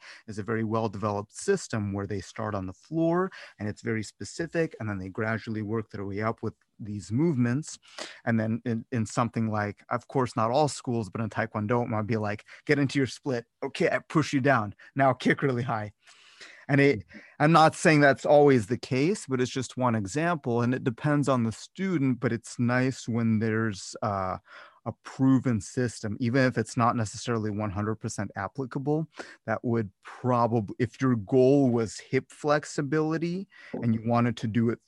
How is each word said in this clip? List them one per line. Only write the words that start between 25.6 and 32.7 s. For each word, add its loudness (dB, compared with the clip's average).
system, -6
even 2
if 2
it's -2
not 4
necessarily -4
one -4
hundred -4
percent -8
applicable, -4
that -4
would -2
probably, 0
if -2
your 4
goal 4
was -2
hip -2
flexibility -2